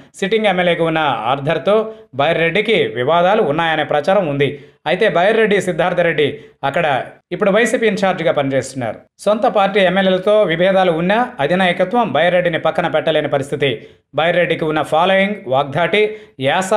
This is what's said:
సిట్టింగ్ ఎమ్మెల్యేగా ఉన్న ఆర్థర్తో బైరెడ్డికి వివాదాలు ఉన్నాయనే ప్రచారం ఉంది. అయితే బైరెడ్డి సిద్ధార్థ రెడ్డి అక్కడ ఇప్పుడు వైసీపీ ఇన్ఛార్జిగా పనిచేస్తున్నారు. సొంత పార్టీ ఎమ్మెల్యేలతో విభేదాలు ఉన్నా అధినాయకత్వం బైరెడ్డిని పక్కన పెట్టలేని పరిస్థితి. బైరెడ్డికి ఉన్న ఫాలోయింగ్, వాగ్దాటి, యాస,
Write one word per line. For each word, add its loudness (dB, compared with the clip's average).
సిట్టింగ్ -2
ఎమ్మెల్యేగా 2
ఉన్న 0
ఆర్థర్తో 0
బైరెడ్డికి 0
వివాదాలు 2
ఉన్నాయనే -2
ప్రచారం 0
ఉంది. -2
అయితే 0
బైరెడ్డి 2
సిద్ధార్థ -2
రెడ్డి 0
అక్కడ 0
ఇప్పుడు 0
వైసీపీ 2
ఇన్ఛార్జిగా 0
పనిచేస్తున్నారు. -4
సొంత 0
పార్టీ 0
ఎమ్మెల్యేలతో 2
విభేదాలు 2
ఉన్నా 0
అధినాయకత్వం 0
బైరెడ్డిని 2
పక్కన -2
పెట్టలేని 0
పరిస్థితి. -2
బైరెడ్డికి 0
ఉన్న 0
ఫాలోయింగ్, 2
వాగ్దాటి, 0
యాస, 0